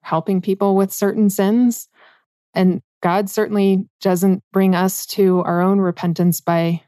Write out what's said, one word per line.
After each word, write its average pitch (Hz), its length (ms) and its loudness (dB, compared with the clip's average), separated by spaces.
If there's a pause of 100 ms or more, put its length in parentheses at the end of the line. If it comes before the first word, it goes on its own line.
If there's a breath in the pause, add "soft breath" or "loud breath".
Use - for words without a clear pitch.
helping 175 400 -2
people 196 340 0
with 196 160 0
certain 202 380 0
sins? 226 580 0 (640 soft breath)
And 180 280 2 (200)
God 190 280 -2
certainly 196 580 0 (140)
doesn't 185 500 0
bring 190 240 2
us 185 320 -2
to 185 360 2
our 175 180 0
own 190 180 2
repentance 175 640 0
by 170 460 -2